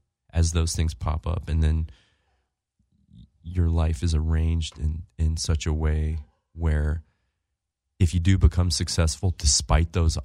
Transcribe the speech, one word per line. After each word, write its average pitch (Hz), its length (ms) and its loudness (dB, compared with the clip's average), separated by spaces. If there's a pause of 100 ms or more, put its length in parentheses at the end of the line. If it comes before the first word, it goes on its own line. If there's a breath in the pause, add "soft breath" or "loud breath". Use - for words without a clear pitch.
(320)
as 82 220 0
those 82 200 0
things 80 200 -2
pop 78 340 -4
up. 80 220 -4
And 80 120 0
then 78 280 0 (1500 soft breath)
your 87 280 0
life 82 340 0
is 82 100 2
arranged 80 640 0
in, 78 260 -4 (140)
in 80 200 0
such - 280 -2
a 80 80 -2
way 78 460 -2 (340)
where 78 480 -2 (960)
if 87 160 2
you 90 60 2
do 95 180 4
become 90 320 2
successful 82 680 -2
despite 78 560 0
those 82 320 0